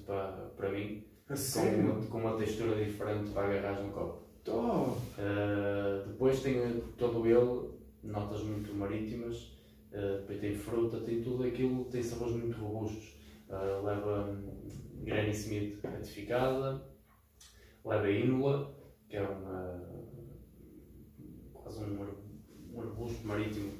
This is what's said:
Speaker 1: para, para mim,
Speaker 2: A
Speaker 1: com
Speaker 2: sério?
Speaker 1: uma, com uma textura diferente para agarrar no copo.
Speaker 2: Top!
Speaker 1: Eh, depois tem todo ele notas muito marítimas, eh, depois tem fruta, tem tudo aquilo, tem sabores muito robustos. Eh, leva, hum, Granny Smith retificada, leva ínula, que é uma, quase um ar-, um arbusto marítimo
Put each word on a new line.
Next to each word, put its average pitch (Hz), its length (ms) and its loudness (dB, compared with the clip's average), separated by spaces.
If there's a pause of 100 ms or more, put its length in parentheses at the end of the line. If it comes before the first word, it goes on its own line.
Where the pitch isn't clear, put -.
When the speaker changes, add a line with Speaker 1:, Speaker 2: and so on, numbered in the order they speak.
Speaker 1:
para, 98 240 -2 (260)
para 98 140 0
mim, 101 340 -4 (220)
Speaker 2:
A - 60 -6
Speaker 1:
com 143 40 0
Speaker 2:
sério? - 440 4 (120)
Speaker 1:
uma, - 140 0
com 113 120 -4
uma 110 180 2
textura 107 480 2
diferente 104 460 0
para 101 180 2
agarrar 101 340 0
no 101 100 -4
copo. - 300 -4 (220)
Speaker 2:
Top! 226 540 2 (200)
Speaker 1:
Eh, 101 880 2
depois 131 340 4
tem 120 400 2 (160)
todo 117 300 2
ele 123 440 8 (320)
notas 104 400 -2
muito 104 320 -4
marítimas, 110 800 -4 (400)
eh, 98 280 0
depois 101 200 -6
tem 101 140 0
fruta, 117 460 2
tem 117 220 0
tudo 127 220 0
aquilo, 127 420 2
tem 123 160 -2
sabores 117 340 -2
muito 117 220 -2
robustos. 107 560 -4 (360)
Eh, 98 340 0
leva, 104 460 2
hum, - 760 -10
Granny 104 260 2
Smith 104 540 -2
retificada, 131 960 0 (1040)
leva 101 260 4
ínula, 131 640 4 (340)
que 107 80 -8
é 101 60 2
uma, 92 600 -4 (1700)
quase 104 320 -10
um 101 180 -4
ar-, 98 120 -8 (600)
um 117 60 -8
arbusto 113 460 -6
marítimo 104 540 -2